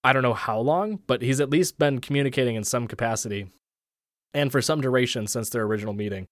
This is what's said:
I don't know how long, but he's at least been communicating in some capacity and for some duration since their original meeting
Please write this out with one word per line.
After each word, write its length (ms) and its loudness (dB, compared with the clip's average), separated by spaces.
I 100 6
don't 100 2
know 100 4
how 260 -2
long, 480 0
but 140 2
he's 200 0
at 80 0
least 300 2
been 200 2
communicating 560 0
in 80 -4
some 240 -2
capacity 640 -4
and 180 2
for 100 2
some 200 0
duration 460 2
since 220 -4
their 140 -2
original 300 -2
meeting 380 -6